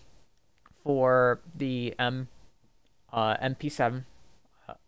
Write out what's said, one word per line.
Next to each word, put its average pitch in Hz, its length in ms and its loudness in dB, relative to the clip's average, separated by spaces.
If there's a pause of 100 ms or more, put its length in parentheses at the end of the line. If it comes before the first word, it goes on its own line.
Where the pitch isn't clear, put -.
(840)
for 127 560 4 (160)
the 127 420 -4
M, 127 300 -4 (880)
uh, 110 260 0
M 131 160 -4
P 151 140 -6
seven. 127 360 -2 (640)
Uh, - 60 -16 (140)